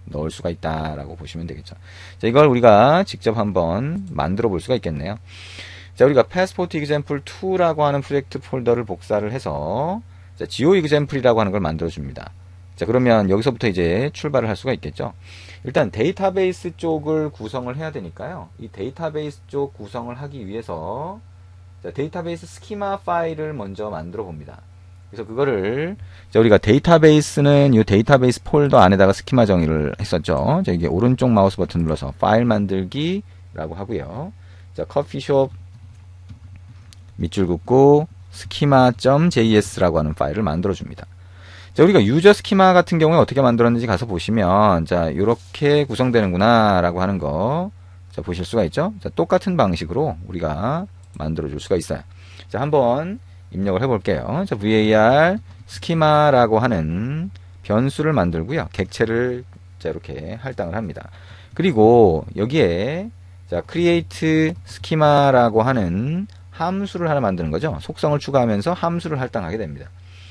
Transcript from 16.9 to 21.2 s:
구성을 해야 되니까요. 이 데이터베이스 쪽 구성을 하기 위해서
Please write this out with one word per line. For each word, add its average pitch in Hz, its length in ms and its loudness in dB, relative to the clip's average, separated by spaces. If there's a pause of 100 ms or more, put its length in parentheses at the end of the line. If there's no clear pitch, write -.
구성을 123 460 -10
해야 156 140 -10
되니까요. 107 580 -14 (100)
이 113 100 -16
데이터베이스 151 800 -10
쪽 139 260 -6
구성을 117 400 -12
하기 139 320 -14
위해서 107 720 -10 (640)